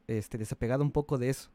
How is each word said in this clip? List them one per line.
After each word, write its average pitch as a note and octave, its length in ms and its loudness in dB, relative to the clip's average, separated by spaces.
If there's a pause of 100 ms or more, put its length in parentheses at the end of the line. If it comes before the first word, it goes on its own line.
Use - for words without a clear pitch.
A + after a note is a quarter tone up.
este, A2 300 -2
desapegada A#2+ 460 0
un D3 80 2
poco D3 260 0
de B2 120 2
eso, - 260 -4